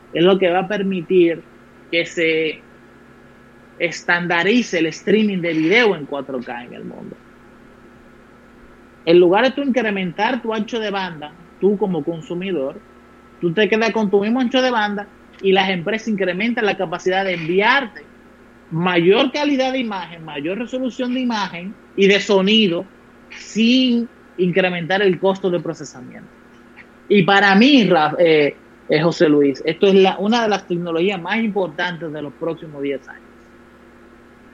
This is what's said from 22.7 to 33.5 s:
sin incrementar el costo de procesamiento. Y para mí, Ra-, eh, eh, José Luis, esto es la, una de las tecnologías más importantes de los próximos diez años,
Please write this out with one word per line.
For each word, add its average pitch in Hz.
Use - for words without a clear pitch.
sin 240
incrementar 180
el 185
costo 190
de 175
procesamiento. 127
Y 208
para 196
mí, 247
Ra-, 156
eh, 156
eh, 151
José 165
Luis, 143
esto 165
es 190
la, 190
una 220
de 220
las 196
tecnologías 175
más 190
importantes 180
de 151
los 143
próximos 160
diez 139
años, -